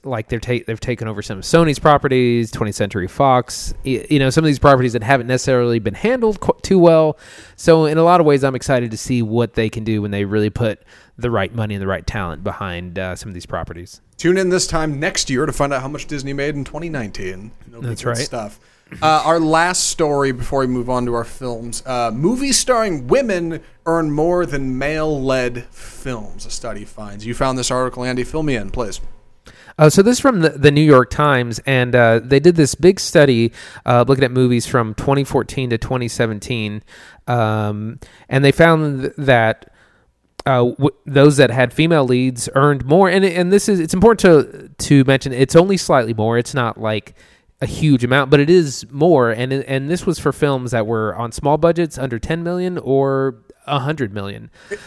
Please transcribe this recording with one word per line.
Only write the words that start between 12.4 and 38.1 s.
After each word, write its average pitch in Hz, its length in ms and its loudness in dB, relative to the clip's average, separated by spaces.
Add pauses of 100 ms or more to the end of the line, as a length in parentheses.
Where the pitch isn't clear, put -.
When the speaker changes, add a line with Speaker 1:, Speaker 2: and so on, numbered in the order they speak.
Speaker 1:
behind, 90 520 -10
uh, 92 200 -8
some - 120 -14
of 95 60 -14
these 87 120 -16
properties. 87 540 -12 (180)
Speaker 2:
Tune 180 200 0
in 185 120 0
this 180 180 -2
time 156 320 -4
next 175 300 -4
year 135 160 -2
to 139 60 -4
find 143 220 -2
out 127 80 -4
how 135 60 -8
much 147 180 -12
Disney 139 260 -10
made 143 220 -6
in 139 100 -8
twenty 165 240 -12
nineteen. 104 600 -10 (160)
It'll 120 140 -20
be 123 80 -8
Speaker 1:
That's 113 160 -8
Speaker 2:
good 123 60 -4
Speaker 1:
right. 117 80 -4
Speaker 2:
stuff. 117 420 -10 (420)
Uh, 156 220 2
our 165 160 2
last 165 480 0
story 143 420 0
before 123 300 -4
we 131 80 0
move 123 200 -4
on 123 180 -2
to 120 80 -4
our 117 100 -4
films. 120 600 -10
Uh, 120 300 -2
movies 247 420 -2
starring 202 520 -2
women 175 520 -2 (240)
earn 165 280 -2
more 170 340 0
than 131 320 -4
male-led 135 880 -2
films, - 800 -12
a - 40 -10
study 104 340 -10
finds. 104 420 -14
You 117 80 -6
found 131 240 -2
this 123 120 -4
article, 127 340 -4
Andy. 127 180 -4
Fill 156 220 -6
me 143 100 -2
in, 101 160 -6
please. 110 300 -6 (760)
Speaker 1:
Uh, 156 140 6
so 196 120 4
this 240 140 4
is - 40 -4
from 247 200 2
the, 160 100 4
the 143 200 4
New 147 140 4
York 135 260 6
Times, 123 560 0
and, 123 300 0
uh, 117 260 4
they 131 180 2
did 170 160 6
this 151 200 2
big 185 240 4
study, 123 520 4 (320)
uh, 120 220 4
looking 135 180 2
at 120 60 0
movies 123 360 0
from 113 280 -2
twenty 139 300 0
fourteen 127 460 -4
to 117 80 -2
twenty 123 300 -6
seventeen, 107 760 -6 (440)
um, 107 720 -2 (300)